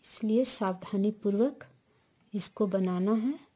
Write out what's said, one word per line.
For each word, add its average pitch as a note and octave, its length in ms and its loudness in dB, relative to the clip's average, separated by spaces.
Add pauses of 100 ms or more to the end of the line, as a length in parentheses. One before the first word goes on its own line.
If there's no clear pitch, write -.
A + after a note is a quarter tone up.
इसलिए A3 400 2
सावधानी G3 680 -2
पूर्वक G#3+ 520 0 (680)
इसको G#3 340 -2
बनाना F#3 480 2
है। A3+ 180 0 (220)